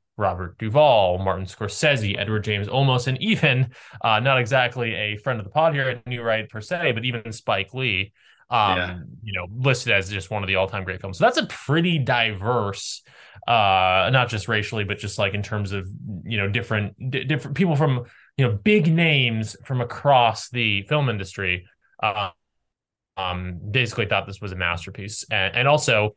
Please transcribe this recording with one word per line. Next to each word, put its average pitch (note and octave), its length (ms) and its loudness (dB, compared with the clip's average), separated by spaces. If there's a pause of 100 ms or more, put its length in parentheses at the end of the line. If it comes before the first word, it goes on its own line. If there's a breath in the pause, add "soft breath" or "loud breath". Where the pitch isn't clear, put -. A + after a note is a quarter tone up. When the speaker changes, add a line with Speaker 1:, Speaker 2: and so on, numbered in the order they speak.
(160)
Speaker 1:
Robert F#2 400 -2
Duvall, A2 640 4
Martin F#2 280 -2
Scorsese, A2 720 -2
Edward G2+ 280 -2
James G#2 240 -2
Olmos, B2+ 400 2
and C3 120 -2
even, C#3+ 520 2 (300 loud breath)
uh, A2 180 2
not C3 180 4
exactly B2 560 0
a G#2 220 -4
friend A#2 240 -4
of G2 40 -10
the F#2+ 60 -12
pod D#3+ 240 2
here C#3 140 0
at A#2 180 -8
New B2 160 -6
Right A2 260 0
per A2 120 -12
se, E3 320 -2
but A#2 120 -4
even A#2 280 -6
Spike G2+ 420 -4
Lee, G#2 380 -4 (380 soft breath)
um, G#2 280 4
Speaker 2:
Yeah. F2+ 200 -4 (260)
Speaker 1:
you G#2+ 80 -10
know, F2+ 180 -8
listed B2 420 0
as F#2+ 160 2
just G2 220 -6
one G#2 140 -2
of - 20 -4
the F#2+ 80 0
all-time F#2+ 300 0
great F2+ 160 -8
films. F#2 180 -10
So F3+ 60 4
that's B3 140 4
a B3 80 -2
pretty E3 520 0
diverse, A2+ 1040 -2 (460 loud breath)
uh, F#2+ 640 4
not B2+ 160 4
just G#2+ 180 -6
racially, G#2+ 380 -2
but G2+ 140 -4
just, G2+ 200 -8
like, G2 160 0
in G2+ 80 -4
terms G2+ 300 -4
of, F#2+ 160 -6 (360)
you G#2+ 140 -4
know, G2 100 0
different, A2 600 -4
di-, C3 140 -4
different C#3+ 320 -2
people F3 180 2
from, C3+ 300 2 (320 loud breath)
you C3+ 100 4
know, A#2 60 0
big F#3+ 340 4
names C#3 800 2
from C3 160 -2
across B2 680 4
the A2 320 0
film C#3+ 260 0
industry, F#2 580 -4 (340 soft breath)
uh, G2+ 300 -2 (840)
um, F2+ 420 -6 (120)
basically A#2 360 -2
thought G2 200 -2
this G2+ 140 -14
was G2 120 -8
a F#2 40 -10
masterpiece. F#2 720 -6
And, G2 260 -2
and B2+ 120 2
also, A#2 480 2